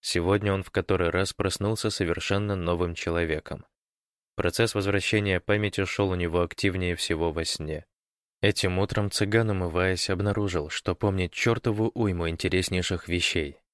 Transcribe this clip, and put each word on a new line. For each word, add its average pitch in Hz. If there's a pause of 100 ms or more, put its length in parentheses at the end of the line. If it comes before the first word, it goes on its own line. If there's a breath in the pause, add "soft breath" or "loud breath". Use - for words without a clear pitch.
Сегодня 98
он 95
в -
который 90
раз 95
проснулся 104
совершенно 98
новым 85
человеком. 85 (680)
Процесс 110
возвращения 101
памяти 104
шел 95
у 90
него 87
активнее 90
всего 82
во 80
сне. 76 (540)
Этим 92
утром 101
цыган, 110
умываясь, 90
обнаружил, 95
что -
помнит 95
чертову 113
уйму 90
интереснейших 90
вещей. 85 (120)